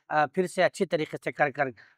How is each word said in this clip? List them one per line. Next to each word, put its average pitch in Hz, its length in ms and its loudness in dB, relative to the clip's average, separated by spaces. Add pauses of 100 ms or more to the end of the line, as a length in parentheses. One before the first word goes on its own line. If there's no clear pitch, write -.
अ, 151 160 2
फिर 185 220 -2
से 180 140 -4
अच्छी 175 240 0
तरीके 151 320 -4
से 147 140 -8
कर, 147 180 2
कर, 135 240 -2 (240)